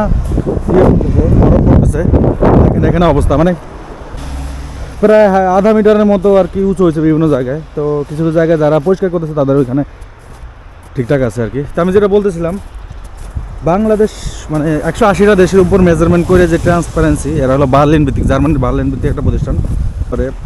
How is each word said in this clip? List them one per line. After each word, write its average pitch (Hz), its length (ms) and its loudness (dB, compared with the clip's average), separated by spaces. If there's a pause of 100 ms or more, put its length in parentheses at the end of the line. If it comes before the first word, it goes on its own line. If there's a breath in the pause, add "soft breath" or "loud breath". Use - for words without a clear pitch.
(680)
ইয়ে - 140 4
করতেছে, - 400 2 (160)
বরফ - 280 4
পড়তেছে। - 340 2 (680)
দেখেন - 140 0
এখানে 165 220 2
অবস্থা, 143 320 2
মানে 175 160 2 (1500)
প্রায় 214 280 4
হা-, 190 280 2
আধা 214 160 4
মিটারের 214 320 4
মতো 202 300 2
আর 185 180 4
কি 190 100 -4
উঁচু 185 200 0
হয়েছে 160 180 0
বিভিন্ন 160 280 2
জায়গায়। 131 320 -2 (140)
তো 151 80 -4 (260)
কিছু 151 140 -6
কিছু 160 80 0
জায়গায় 165 280 2
যারা 151 200 2
পরিষ্কার 185 300 -2
করতেছে, 160 240 -6
তাদের 139 220 0
ওইখানে 139 280 0 (1120)
ঠিকঠাক 135 260 -2
আছে 120 220 -4
আর 107 60 -4
কি। 131 120 -6 (140)
তো 175 60 -2
আমি 185 120 0
যেটা 202 140 4
বলতেছিলাম, 190 520 -2 (1080)
বাংলাদেশ 214 460 0 (380)
মানে 156 340 -2
একশো 165 220 0
আশিটা 202 300 4
দেশের 185 240 4
উপর 185 220 2
মেজারমেন্ট 170 460 2
করে 180 200 4
যে 165 100 0
ট্রান্সপারেন্সি, 160 720 -2
এরা 139 240 0
হলো 139 140 2
বার্লিন 147 380 4
ভিত্তিক, 131 200 -2
জার্মানির 143 320 0
বার্লিন 131 340 -2
ভিত্তিক 131 180 -4
একটা 139 120 -4
প্রতিষ্ঠান, 131 340 -2 (540)
পরে - 160 -2 (200)